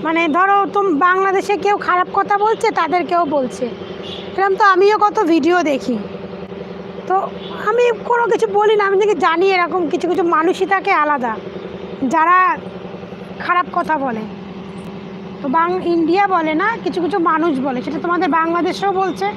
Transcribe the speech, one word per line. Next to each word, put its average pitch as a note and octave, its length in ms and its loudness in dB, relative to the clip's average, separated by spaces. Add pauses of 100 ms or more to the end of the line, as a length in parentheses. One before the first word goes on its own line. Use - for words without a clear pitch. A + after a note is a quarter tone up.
মানে, D#4+ 180 0 (140)
ধরো, G4 220 4 (160)
তুম-, G4 220 2 (120)
বাংলাদেশে F#4+ 480 2 (100)
কেউ G4+ 100 2 (120)
খারাপ F4+ 200 2 (100)
কথা G4 180 0 (100)
বলছে, A4+ 220 2 (120)
তাদের E4+ 300 0
কেউ F4 120 2 (140)
বলছে। B3+ 300 -2 (640)
এরকম G4 280 0
তো G#4 140 6
আমিও G4+ 320 6
কত F4+ 120 0 (160)
ভিডিও E4 300 4
দেখি, C4+ 320 -2 (1080)
তো F#4 100 0 (540)
আমি A#4 140 4 (260)
কোনো A#4+ 220 4
কিছু A4 160 2 (100)
বলি G#4+ 180 4
না, G#4 120 2
আমি G4 140 2
দেখি, G#4 140 2 (100)
জানি E4 200 2 (100)
এরকম F4 340 0
কিছু F4 220 -2
কিছু F4+ 120 0 (120)
মানুষই E4 380 2
থাকে G4 180 0 (120)
আলাদা C4 300 0 (800)
যারা E4 240 4 (1000)
খারাপ F4+ 280 0 (100)
কথা E4 180 0 (100)
বলে। A3+ 180 -4 (1160)
তো C#4 140 -6
বাং-, F4 280 2 (120)
ইন্ডিয়া E4 320 2
বলে E4 340 0
না, G4+ 60 2 (160)
কিছু F4+ 180 -4
কিছু F4+ 160 0 (140)
মানুষ D#4+ 280 2
বলে, B3+ 220 -2
সেটা D#4 240 -6
তোমাদের F4 240 2 (100)
বাংলাদেশেও E4+ 520 0 (100)
বলছে F#4 360 -2